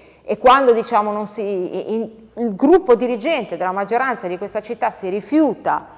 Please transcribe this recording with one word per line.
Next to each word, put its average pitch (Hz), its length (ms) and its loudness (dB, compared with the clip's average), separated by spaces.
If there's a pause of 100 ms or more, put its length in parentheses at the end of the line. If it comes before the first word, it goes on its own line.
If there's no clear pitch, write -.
(220)
e 208 160 -6
quando, 254 340 6
diciamo, 214 400 0
non 208 140 -6
si, 196 680 -6
in, 220 160 -4 (260)
il 233 180 -2
gruppo 285 400 4
dirigente 240 640 -2
della 185 160 -2
maggioranza 220 540 -2
di 180 120 -4
questa 202 240 -6
città 233 280 -4
si 196 180 -8
rifiuta 202 760 0 (100)